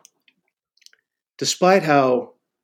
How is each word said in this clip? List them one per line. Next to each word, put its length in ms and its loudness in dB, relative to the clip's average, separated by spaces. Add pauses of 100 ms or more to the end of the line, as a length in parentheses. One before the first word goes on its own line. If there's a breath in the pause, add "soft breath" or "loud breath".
(1400)
despite 460 0
how 500 0 (300)